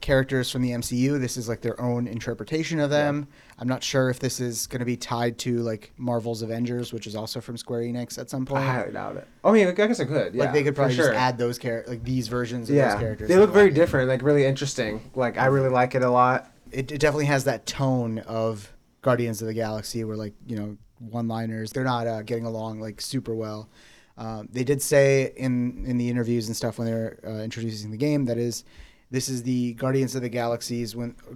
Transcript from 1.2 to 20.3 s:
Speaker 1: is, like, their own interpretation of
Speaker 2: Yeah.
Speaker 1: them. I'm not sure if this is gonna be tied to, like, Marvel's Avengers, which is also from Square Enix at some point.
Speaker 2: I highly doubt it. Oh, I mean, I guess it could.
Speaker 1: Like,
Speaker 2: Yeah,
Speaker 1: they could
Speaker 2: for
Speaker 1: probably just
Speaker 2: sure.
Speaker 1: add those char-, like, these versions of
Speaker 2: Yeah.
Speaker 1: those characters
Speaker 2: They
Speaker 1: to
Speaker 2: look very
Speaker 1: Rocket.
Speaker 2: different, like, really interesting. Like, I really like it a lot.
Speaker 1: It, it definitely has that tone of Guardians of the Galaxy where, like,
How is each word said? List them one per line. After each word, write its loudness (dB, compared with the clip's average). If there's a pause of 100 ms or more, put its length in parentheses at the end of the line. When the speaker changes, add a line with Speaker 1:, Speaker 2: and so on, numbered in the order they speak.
Speaker 1:
is, -6
like, -4
their -4
own -2
interpretation -4
of 2
Speaker 2:
Yeah. 4
Speaker 1:
them. -2 (280)
I'm -4
not -2
sure 2
if -4
this -4
is -4
gonna -6
be 0
tied -2
to, 0
like, -4
Marvel's -2
Avengers, -4
which -8
is -8
also -6
from -10
Square -6
Enix -6
at -12
some -4
point. -2
Speaker 2:
I 0
highly -4
doubt -8
it. -12 (160)
Oh, 6
I 8
mean, 6
I 0
guess 2
it 0
could. -2
Speaker 1:
Like, 2
Speaker 2:
Yeah, -2
Speaker 1:
they 4
could 2
Speaker 2:
for 0
Speaker 1:
probably 4
just 6
Speaker 2:
sure. 2
Speaker 1:
add 2
those 0
char-, -4
like, -8
these 0
versions -4
of 4
Speaker 2:
Yeah. 6
Speaker 1:
those 0
characters -2
Speaker 2:
They 6
Speaker 1:
to 10
Speaker 2:
look 6
very 10
Speaker 1:
Rocket. 6
Speaker 2:
different, 6
like, 2
really 6
interesting. -2 (120)
Like, 0
I 4
really 4
like 2
it 2
a 4
lot. 4 (220)
Speaker 1:
It, -6
it -6
definitely 2
has 2
that -2
tone 0
of -4 (300)
Guardians 0
of -6
the -4
Galaxy -4
where, -6
like, -8 (160)